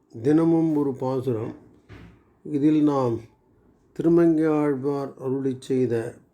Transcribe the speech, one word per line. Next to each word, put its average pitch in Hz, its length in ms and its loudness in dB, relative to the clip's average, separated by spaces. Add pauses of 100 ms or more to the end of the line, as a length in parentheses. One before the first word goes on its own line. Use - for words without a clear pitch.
(220)
தினமும் 160 540 2
ஒரு 143 180 -2
பாசுரம். 131 640 -4 (880)
இதில் 151 400 2
நாம் 131 360 0 (760)
திருமங்கை 165 520 2
ஆழ்வார் 143 760 -2
அருளிச் 135 400 -4
செய்த 120 560 -2 (180)